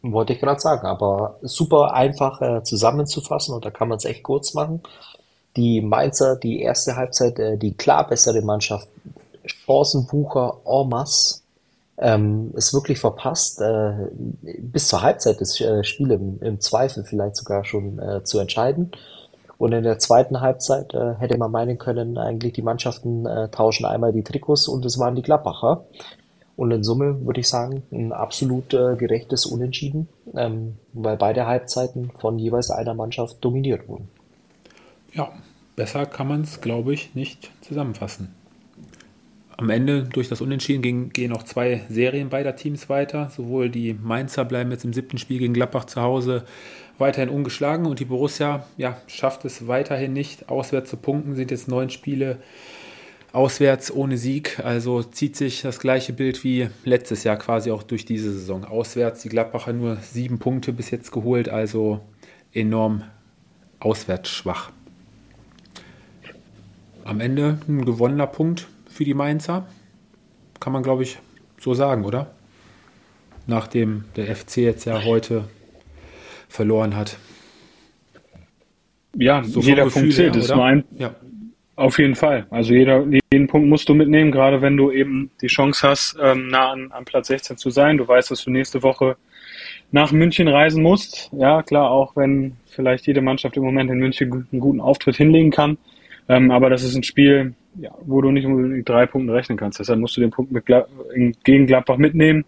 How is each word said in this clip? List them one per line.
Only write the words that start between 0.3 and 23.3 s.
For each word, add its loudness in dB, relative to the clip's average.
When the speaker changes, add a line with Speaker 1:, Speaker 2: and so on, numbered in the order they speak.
Speaker 1:
ich -6
gerade 0
sagen, 0
aber -2
super 2
einfach, 0
äh, -2
zusammenzufassen -2
und -8
da -8
kann -4
man's -6
echt -6
kurz -4
machen. -4
Die 2
Mainzer, 2
die -6
erste -2
Halbzeit, -2
äh, -2
die -4
klar 2
bessere 2
Mannschaft, -4
Chancenwucher 0
en 0
masse, -2
ähm, 0
ist -2
wirklich -2
verpasst, -4
äh, 0
bis -4
zur 0
Halbzeit 0
des, -4
äh, 0
Spiels -2
im, -2
im -6
Zweifel -2
vielleicht -4
sogar -4
schon, -8
äh, -6
zu -2
entscheiden. -2
Und 0
in 0
der 0
zweiten 2
Halbzeit, -2
äh, -4
hätte -2
man -2
meinen -2
können, -6
eigentlich -4
die -8
Mannschaften, -4
äh, -4